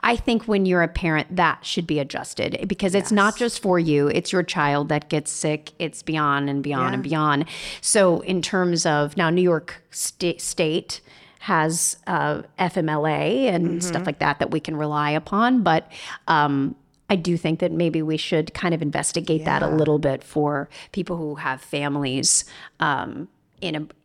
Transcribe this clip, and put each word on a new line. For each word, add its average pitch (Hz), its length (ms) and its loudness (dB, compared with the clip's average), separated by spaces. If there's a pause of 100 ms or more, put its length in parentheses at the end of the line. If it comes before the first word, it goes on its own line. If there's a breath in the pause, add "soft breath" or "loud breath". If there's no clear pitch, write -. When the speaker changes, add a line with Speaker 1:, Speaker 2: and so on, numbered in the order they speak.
Speaker 1:
I 240 140 2
think 233 280 0
when 202 200 2
you're 180 180 4
a 165 60 2
parent, 165 460 -2
that 170 300 2
should - 220 -4
be 151 120 0
adjusted - 680 -4
because 190 260 0
it's 196 180 2
not 208 220 4
Speaker 2:
Yes. - 40 -12
Speaker 1:
just 233 240 -2
for 185 160 4
you. 147 300 4
It's - 240 0
your 180 100 2
child 147 460 0
that 151 200 -2
gets 151 220 -2
sick. 151 480 -4
It's 160 240 -8
beyond 143 460 0
and 139 140 -2
beyond 131 320 -2
and 131 100 -4
Speaker 2:
Yeah. 139 60 -6
Speaker 1:
beyond. 151 340 2 (360 loud breath)
So 185 400 4
in 185 220 -2
terms 175 440 0
of, 147 300 2
now 170 140 2
New 175 120 4
York 170 480 0
Sta-, - 480 -4
State - 640 -2 (400 loud breath)
has, 165 560 0 (120)
uh, 151 340 0 (160)
F 180 180 0
M 165 120 0
L 151 180 0
A 156 420 0
and 170 180 2
Speaker 2:
Mm-hmm. 170 140 -2
Speaker 1:
stuff 175 260 -4
like - 120 -4
that 147 220 0
that - 100 0
we 160 100 0
can 156 160 -6
rely 147 340 0
upon. 208 520 2
But, 165 280 2 (380 loud breath)
um, 143 460 2 (340)
I 202 60 2
do 175 220 0
think 160 240 -2
that 180 100 0
maybe 165 320 0
we 156 140 -2
should 156 360 -2
kind 170 220 -2
of 160 80 -2
investigate 156 640 -2
that 143 180 0
a 147 40 0
Speaker 2:
Yeah. 151 100 0
Speaker 1:
little 151 240 4
bit 139 240 -2
for 147 440 -2 (220 loud breath)
people 180 260 -4
who 151 200 -6
have 165 240 -4
families, 143 840 -2 (360 loud breath)
um, 151 480 -2 (320)
in 165 160 -6
a, 151 100 -6 (180)